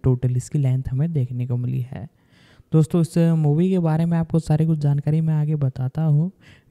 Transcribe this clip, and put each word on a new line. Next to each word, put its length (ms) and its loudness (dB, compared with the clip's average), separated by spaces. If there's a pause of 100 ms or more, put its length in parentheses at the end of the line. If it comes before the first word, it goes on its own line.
टोटल 340 0
इसकी 220 -4
लेंथ 300 0
हमें 240 -2
देखने 340 -4
को 100 -2
मिली 240 -4
है। 260 -10 (640)
दोस्तों, 300 4
इस 160 -2
मूवी 520 2
के 100 2
बारे 260 0
में 120 0
आपको 220 0
सारी 260 2
कुछ 140 0
जानकारी 420 0
मैं 120 0
आगे 220 0
बताता 480 -2
हूँ। 280 2 (400)